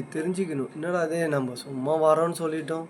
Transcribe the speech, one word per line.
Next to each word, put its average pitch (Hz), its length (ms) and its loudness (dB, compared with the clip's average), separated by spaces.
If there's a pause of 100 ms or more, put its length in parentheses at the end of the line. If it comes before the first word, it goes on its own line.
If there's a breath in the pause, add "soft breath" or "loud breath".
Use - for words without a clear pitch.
(140)
தெரிஞ்சுக்கணும். 160 600 -2
"என்னடா 170 260 -2
அது, 165 280 0
நம்ம 131 280 0
சும்மா 139 460 -2
வரோன்னு 160 380 6
சொல்லிட்டோம், 160 500 -4